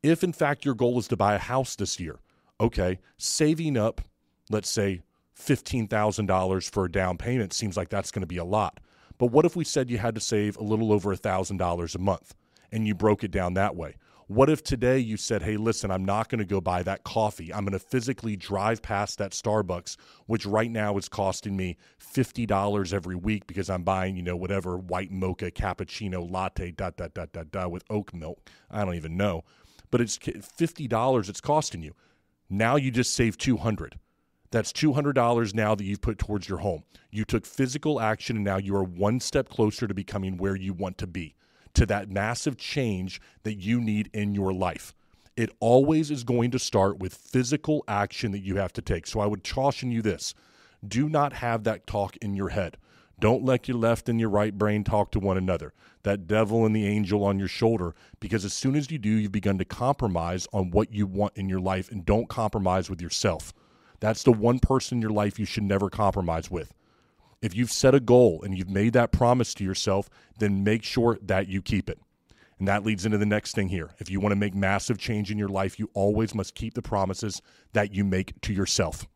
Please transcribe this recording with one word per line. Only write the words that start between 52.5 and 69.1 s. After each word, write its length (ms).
Don't 240
let 240
your 100
left 300
and 120
your 100
right 280
brain 260
talk 280
to 80
one 180
another, 360
that 240
devil 380
and 80
the 140
angel 360
on 140
your 120
shoulder, 440
because 240
as 80
soon 220
as 140
you 80
do, 120
you've 220
begun 260
to 80
compromise 880
on 180
what 220
you 120
want 320
in 120
your 100
life, 320
and 140
don't 240
compromise 600
with 120
yourself. 520
That's 240
the 80
one 280
person 380
in 40
your 100
life 260
you 80
should 180
never 260
compromise 600
with. 240
If 140
you've 160
set 240
a 40
goal 440
and 140
you've 120
made 240
that 180